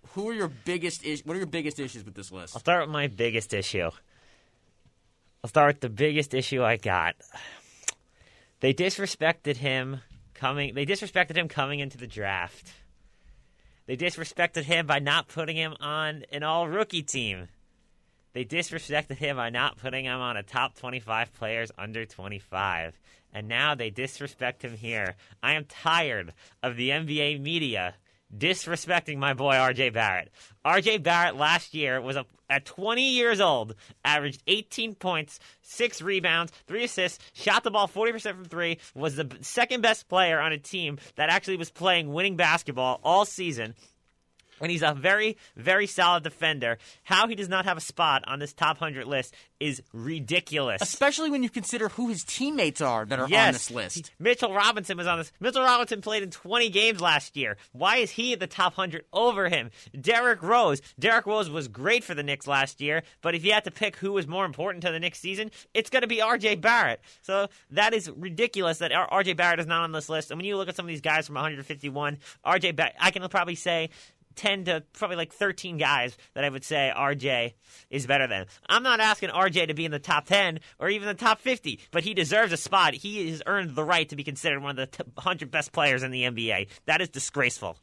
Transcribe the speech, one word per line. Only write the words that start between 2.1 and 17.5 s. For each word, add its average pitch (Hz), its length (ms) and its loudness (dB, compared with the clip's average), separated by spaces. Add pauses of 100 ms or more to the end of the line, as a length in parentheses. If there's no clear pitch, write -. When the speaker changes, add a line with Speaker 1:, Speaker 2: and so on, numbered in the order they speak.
Speaker 1:
this 95 180 -14
list? 92 240 -14
Speaker 2:
I'll 113 40 -8
start 170 260 4
with 156 60 -10
my 143 160 0
biggest 113 440 -2
issue. 92 380 -2 (1500)
I'll 117 80 -10
start 147 240 6
with - 60 -8
the 123 100 -4
biggest 143 420 0
issue 127 320 0
I 113 140 4
got. 90 380 0 (1400)
They 131 120 2
disrespected 165 840 -2
him 131 420 -4 (340)
coming, 135 400 -2
they 143 100 -2
disrespected 180 520 -2
him 170 120 0
coming 143 320 -2
into 135 160 -8
the 120 100 -14
draft. 98 680 -6 (1120)
They 131 100 -6
disrespected 165 680 -2
him 165 220 2
by 143 120 2
not 143 300 0
putting 156 280 -6
him 160 240 -4
on 151 520 -4
an 147 100 -6
all-rookie 170 600 -2
team. 104 460 -6 (840)